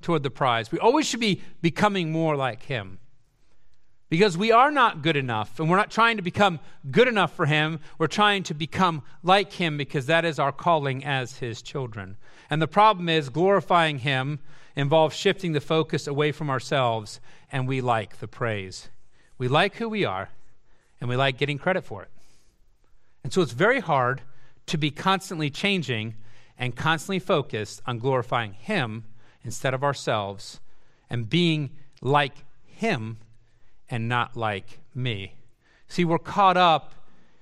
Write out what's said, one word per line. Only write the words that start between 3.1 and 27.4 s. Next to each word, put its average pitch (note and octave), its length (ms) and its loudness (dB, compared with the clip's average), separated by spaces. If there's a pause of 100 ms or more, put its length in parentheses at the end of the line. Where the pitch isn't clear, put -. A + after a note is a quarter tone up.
Because E3 280 4
we A3 140 2
are B3 180 8
not A#3+ 320 2
good D#3 140 2
enough, A#2+ 440 -2
and D#3+ 100 0
we're F3+ 80 6
not G#3 120 2
trying A3+ 280 4
to G3+ 60 -6
become F#3+ 360 2 (320)
good A#3+ 160 8
enough G3+ 260 2
for E3 140 2
him. D#3 320 2 (180)
We're D#3+ 100 2
trying G3+ 360 2
to E3+ 100 -6
become D#3+ 480 0 (220)
like F#3 300 4
him E3 220 -2
because C#3+ 300 -4
that E3 180 4
is D#3+ 140 0
our C#3 140 2
calling C#3 520 0
as C3+ 340 -4
his A#2 260 -8
children. G#2 540 -8 (320)
And D3+ 120 0
the D3+ 60 2
problem G3+ 420 4
is D#3 200 2
glorifying E3 680 2
him C3+ 400 -2 (360)
involves D3 400 4
shifting F3+ 380 0
the C#3+ 80 0
focus D#3+ 440 -2
away D3 260 0
from D3 180 -6
ourselves, B2 720 -2 (320)
and B2+ 160 -2
we C3 140 -2
like A#2+ 380 0
the A2+ 80 -10
praise. G2+ 640 -6 (500)
We B2 80 -2
like E3+ 300 2
who A3+ 120 -4
we G#3 160 0
are, F#2+ 240 -4 (720)
and B2 80 -4
we B2 60 0
like C3+ 240 2
getting C#3+ 180 -2
credit F#3 260 0
for F#2+ 200 -10
it. - 60 -18 (1120)
And C3+ 100 -4
so F#3+ 80 4
it's B2+ 100 0
very G#3 280 4
hard C3+ 420 0 (460)
to E3 100 -2
be D3 140 0
constantly F3+ 580 0
changing C3 640 -2 (420)
and B2 180 -4
constantly E3 440 0
focused C3+ 680 -2